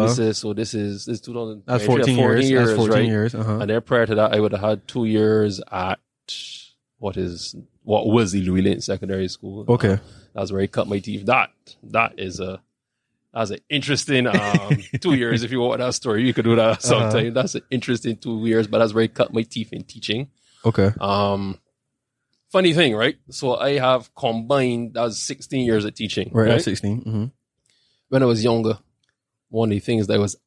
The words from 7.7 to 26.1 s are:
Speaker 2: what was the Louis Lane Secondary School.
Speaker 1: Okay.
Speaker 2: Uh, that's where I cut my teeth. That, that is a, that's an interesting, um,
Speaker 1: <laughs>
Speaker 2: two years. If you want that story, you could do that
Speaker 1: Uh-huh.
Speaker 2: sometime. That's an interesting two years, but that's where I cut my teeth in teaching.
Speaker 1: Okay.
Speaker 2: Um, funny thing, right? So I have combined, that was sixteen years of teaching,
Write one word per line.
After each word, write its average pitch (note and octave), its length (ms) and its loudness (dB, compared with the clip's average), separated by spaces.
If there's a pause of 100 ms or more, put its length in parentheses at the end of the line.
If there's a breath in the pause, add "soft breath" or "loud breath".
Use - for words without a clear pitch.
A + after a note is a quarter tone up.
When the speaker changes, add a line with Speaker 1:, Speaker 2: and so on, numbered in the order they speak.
Speaker 2:
what G#2+ 240 0
was A2 260 2
the G2 120 -2
Louis F#2 180 2
Lane G2 200 0
Secondary F#2+ 480 -4
School. G2 380 -14
Speaker 1:
Okay. A#2+ 260 4
Speaker 2:
Uh, G2 40 2 (380 loud breath)
that's F#2+ 160 -6
where F#2+ 100 -2
I G2 60 0
cut G2 200 -2
my G2+ 120 -2
teeth. G2+ 260 -10
That, A#2+ 240 2 (360)
that A2 340 -2
is F#2 200 -8
a, F#2 220 -10 (720)
that's A2+ 160 -2
an A2 80 -8 (100)
interesting, C3+ 600 0
um, G#2 500 0 (120)
Speaker 1:
<laughs> C3+ 120 -6
Speaker 2:
two E3 140 2
years. A#2 260 0
If A#2 100 -6
you B2+ 100 -2
want A#2+ 180 0
that B2+ 160 -2
story, A2+ 320 0
you A#2+ 80 2
could A2+ 100 0
do A2+ 100 6
that A2+ 60 6
Speaker 1:
Uh-huh. A2 180 4
Speaker 2:
sometime. A2+ 540 2
That's A#2+ 220 -2
an - 160 -8
interesting A#2+ 460 -4
two A2+ 280 -6
years, A2+ 220 2
but A2 100 0
that's A2 160 2
where A2+ 100 4
I A2+ 40 2
cut - 260 -2
my A2+ 80 0
teeth A2+ 320 -8
in - 120 -10
teaching. A2+ 440 -8 (340 soft breath)
Speaker 1:
Okay. A2+ 280 4 (100)
Speaker 2:
Um, G2 560 -2 (920)
funny F#3 220 4
thing, D3 220 2
right? A#2 220 0 (140)
So B2+ 240 -2
I C#3 240 0
have B2+ 340 0
combined, A#2+ 800 -2
that A2+ 80 -4
was A#2 180 -2
sixteen C3+ 460 -6
years A2+ 180 2
of G#2 120 -6
teaching, G#2 360 -6